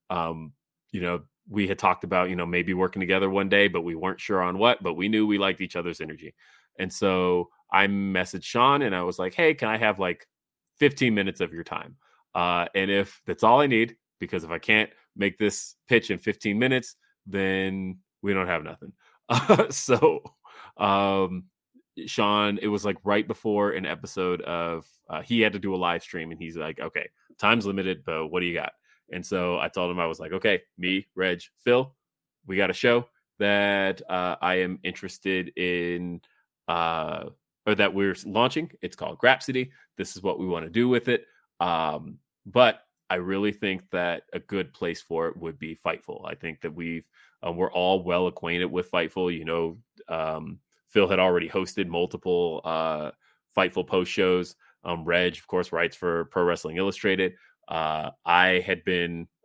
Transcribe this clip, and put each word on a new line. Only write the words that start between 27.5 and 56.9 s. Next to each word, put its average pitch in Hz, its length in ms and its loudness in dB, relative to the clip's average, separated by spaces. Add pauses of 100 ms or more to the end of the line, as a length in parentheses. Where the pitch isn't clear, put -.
limited, 95 400 -2
but 80 220 -4
what 87 140 -2
do 90 60 -2
you 85 80 -4
got?" 76 180 -6 (400)
And 90 120 -8
so 87 360 -2
I 82 80 -2
told 90 220 -2
him, 87 100 -4
I 82 60 0
was 80 120 -4
like, 80 140 -10
"Okay, 95 300 0 (160)
me, 92 360 -2
Reg, 92 280 -2 (160)
Phil, 123 360 2 (500)
we 95 120 -6
got 98 140 2
a - 20 0
show 120 360 2 (300)
that, 101 720 2
uh, 90 300 -2
I 92 160 2
am 90 260 -2
interested 92 760 -4
in, 87 640 -4 (440)
uh, 82 600 -2 (400)
or 107 100 4
that 101 180 2
we're 98 180 2
s-, - 140 -8
launching. 131 460 0 (100)
It's - 140 -8
called - 220 -8
Grapsody. 127 520 2 (260)
This - 200 -8
is 92 80 -18
what 90 160 -2
we 92 60 -4
wanna 82 240 -4
do 117 180 2
with 123 200 2
it. 120 180 0 (340)
Um, 80 580 -2 (280)
but 123 360 4 (280)
I 92 60 0
really 98 360 0
think 98 380 -4
that 87 420 -2
a 90 80 -6
good 92 320 -6
place 85 300 -6
for 82 260 -2
it - 80 -8
would 82 220 -10
be 80 180 -12
Fightful." - 480 -8
I 76 100 -10
think 80 260 -10
that 80 140 -8
we've, 82 340 -8 (360)
uh, 85 60 -4
we're 85 220 -2
all 90 320 2
well 90 240 2
acquainted 87 380 -2
with 90 240 -4
Fightful. 87 460 0
You 80 80 -10
know, 82 340 -2 (300)
um, 80 520 -6 (260)
Phil 98 220 4
had 95 100 4
already 90 300 4
hosted 92 400 -4
multiple, 87 760 0
uh, 80 460 -2 (460)
Fightful 92 300 0
post 92 260 0
shows. 90 420 2 (300)
Um, 85 200 -4
Reg, 87 320 2
of - 120 -20
course, 90 240 -2
writes 85 240 -2
for 85 300 -2
Pro 90 180 0
Wrestling 82 320 -2
Illustrated. 95 580 0 (340)